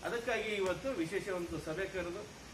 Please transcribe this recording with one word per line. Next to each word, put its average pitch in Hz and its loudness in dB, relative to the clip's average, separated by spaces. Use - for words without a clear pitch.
ಅದಕ್ಕಾಗಿ 233 2
ಇವತ್ತು 202 2
ವಿಶೇಷ 190 0
ಒಂದು 170 0
ಸಭೆ 165 -2
ಕರೆದು 185 -4